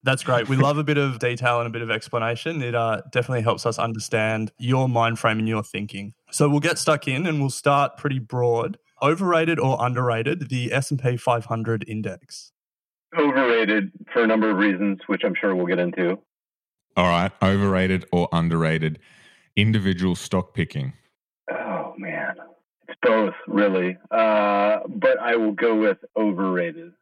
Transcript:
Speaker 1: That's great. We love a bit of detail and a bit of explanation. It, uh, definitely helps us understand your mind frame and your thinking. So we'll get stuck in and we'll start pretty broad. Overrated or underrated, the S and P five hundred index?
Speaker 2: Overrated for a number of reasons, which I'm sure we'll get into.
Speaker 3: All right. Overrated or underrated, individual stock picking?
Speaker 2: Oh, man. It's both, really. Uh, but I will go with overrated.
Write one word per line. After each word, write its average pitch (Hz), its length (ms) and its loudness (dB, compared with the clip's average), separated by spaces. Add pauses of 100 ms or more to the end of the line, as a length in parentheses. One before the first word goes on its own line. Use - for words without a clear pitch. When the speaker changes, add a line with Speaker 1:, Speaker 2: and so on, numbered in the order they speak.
Speaker 1:
That's 131 200 0
great. 120 280 0
We 135 60 2
love 139 200 2
a 151 80 -2
bit 147 140 0
of 135 200 0
detail 123 420 0
and 117 60 -2
a 113 40 -6
bit 117 100 -8
of 113 100 -6
explanation. 117 720 -4
It, 120 140 -4
uh, 113 260 0 (100)
definitely 123 320 -2
helps 110 220 -2
us 113 140 -2
understand 110 800 -2
your 131 280 0
mind 117 320 2
frame 110 200 2
and 110 100 0
your 110 140 0
thinking. 101 500 -8 (180)
So 147 180 2
we'll 147 120 2
get 160 160 0
stuck 151 320 0
in 135 160 -2
and 156 160 -2
we'll 135 100 0
start 143 460 0
pretty 135 220 -4
broad. 120 580 0 (240)
Overrated 165 580 2
or 131 220 2
underrated, 123 680 -2
the 123 220 -4
S 135 180 -2
and 131 100 -2
P 123 160 0
five 117 300 0
hundred 113 420 -4
index? 104 640 -10 (640)
Speaker 2:
Overrated 117 760 2 (200)
for 120 120 4
a - 20 4
number 110 240 4
of 98 60 0
reasons, 98 500 0
which - 160 -2
I'm 90 120 0
sure 98 200 0
we'll 90 120 0
get 90 120 0
into. 87 400 0 (800)
Speaker 3:
All 90 120 4
right. 87 220 2 (120)
Overrated 95 680 2
or 87 220 2
underrated, 80 680 0 (560)
individual 95 640 2
stock - 380 -4
picking? 80 400 -6 (560)
Speaker 2:
Oh, - 480 -6
man. - 380 -8 (520)
It's - 140 -16
both, 107 320 2 (120)
really. 95 520 0 (120)
Uh, 104 760 2
but 113 320 2
I 120 160 0
will 110 160 0
go 113 260 2
with 104 200 2 (180)
overrated. 104 840 -2